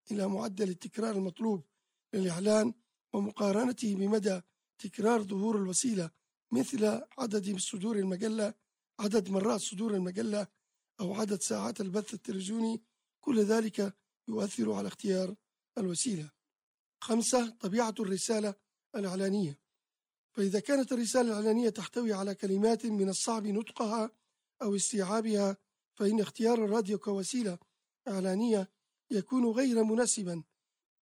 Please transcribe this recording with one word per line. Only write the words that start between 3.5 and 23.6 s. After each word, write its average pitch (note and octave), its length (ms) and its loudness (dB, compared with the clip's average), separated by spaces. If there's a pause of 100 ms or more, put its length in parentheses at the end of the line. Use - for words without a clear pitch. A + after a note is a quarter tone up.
بمدى G3 460 0 (360)
تكرار A3 460 0
ظهور G3+ 340 0
الوسيلة، F#3 540 0 (400)
مثل A#3 500 0 (160)
عدد G#3 400 -2
صدور G#3 380 -4
المجلة، G#3 580 -2 (460)
عدد G3+ 300 0
مرات G3 300 2
صدور G#3 360 -4
المجلة، G3+ 520 -2 (520)
أو G3 140 -4
عدد G3+ 280 -2
ساعات G#3+ 400 -4
البث G3 320 -4
التلفزيوني، A3+ 720 -4 (380)
كل A3+ 220 4
ذلك G3+ 540 0 (300)
يؤثر G#3+ 460 -2
على G3+ 140 -2
اختيار F#3 480 -2 (420)
الوسيلة. F3 540 -2 (720)
خمسة، A#3 460 2
طبيعة A3 500 0
الرسالة G3+ 560 0 (400)
الإعلانية، F#3+ 640 0 (760)
فإذا G3 240 0
كانت C4+ 320 0
الرسالة A#3+ 360 2
الإعلانية A3 420 2
تحتوي A3 440 -2
على G3 220 -4
كلمات G#3+ 500 2
من G3+ 240 2
الصعب G#3+ 380 -2
نطقها A3 640 -2 (500)